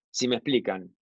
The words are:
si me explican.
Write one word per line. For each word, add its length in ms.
si 160
me 80
explican. 680